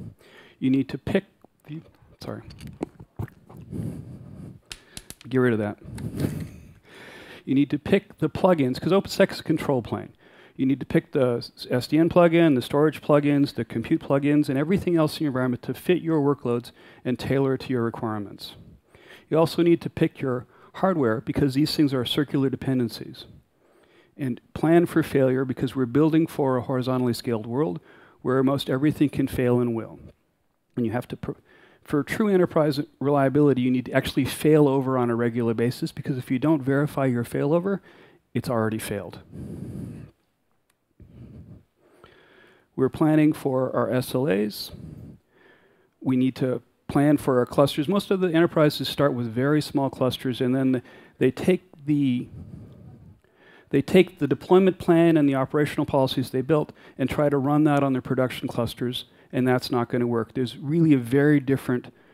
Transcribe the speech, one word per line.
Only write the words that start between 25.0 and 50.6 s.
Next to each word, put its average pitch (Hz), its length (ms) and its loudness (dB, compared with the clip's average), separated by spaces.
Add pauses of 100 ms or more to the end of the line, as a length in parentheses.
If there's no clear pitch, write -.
failure, 131 420 2
because 131 320 -4
we're 131 100 0
building 151 400 4
for 131 300 0
a 120 60 -2
horizontally 127 500 0
scaled 113 340 -4
world 156 340 -4 (420)
where 131 200 2
most 135 280 0
everything 147 400 2
can 135 160 -2
fail 123 340 2
and 120 140 -2
will. 101 240 -10 (800)
And 120 100 0
you 107 60 -4
have - 160 -4
to, - 80 -12
pr-, - 160 -10 (500)
for 143 220 -2
true - 240 -2
enterprise 165 500 2 (220)
reliability, 139 600 4
you 127 100 2
need 123 140 -2
to - 60 -12
actually 131 340 0
fail 151 420 4
over 131 280 0
on 120 140 0
a 117 60 0
regular 117 380 0
basis, 120 360 -2
because 139 260 -6
if 123 140 -8
you 131 80 0
don't 147 240 2
verify 139 440 0
your 120 180 0
failover, 170 560 -2 (520)
it's 123 180 -4
already 110 280 0
failed. 98 420 -10 (3500)
We're 131 120 2
planning 156 440 2
for 131 420 -2
our 120 160 0
S 127 240 -2
L 131 140 -2
As. 202 420 -4 (1300)
We 131 140 -2
need 127 220 0
to 127 260 -4 (260)
plan 147 300 4
for 131 200 2
our 123 60 4
clusters. 143 420 2
Most 190 240 0
of 196 100 0
the 185 80 2
enterprises 160 600 2
start 143 240 0
with 120 140 -4
very 135 340 0
small 139 300 -2
clusters, 127 500 -2
and 127 160 0
then 131 260 0 (360)